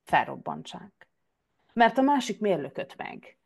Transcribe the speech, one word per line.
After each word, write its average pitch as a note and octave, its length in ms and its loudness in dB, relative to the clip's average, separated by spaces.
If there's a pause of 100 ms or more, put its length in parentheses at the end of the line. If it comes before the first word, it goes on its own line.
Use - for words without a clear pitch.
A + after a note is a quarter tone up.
felrobbantsák. - 1040 -4 (640)
Mert A3+ 260 4
a C4 40 4
másik C4 380 0
mérlököt E3 560 -2
meg. - 500 -14